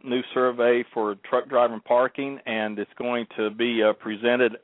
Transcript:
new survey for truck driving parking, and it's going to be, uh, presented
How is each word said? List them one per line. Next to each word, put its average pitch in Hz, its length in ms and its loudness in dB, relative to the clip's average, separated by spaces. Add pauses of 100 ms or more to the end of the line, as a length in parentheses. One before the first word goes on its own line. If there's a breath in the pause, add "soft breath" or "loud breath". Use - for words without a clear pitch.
new 127 200 -2 (100)
survey 120 500 2 (120)
for 107 220 -2
truck 123 300 -2
driving 120 340 2
parking, 135 680 0
and 107 320 -4
it's 101 160 -8
going 120 320 -4 (100)
to 107 140 -2
be, 117 320 0
uh, 107 100 6
presented 113 720 0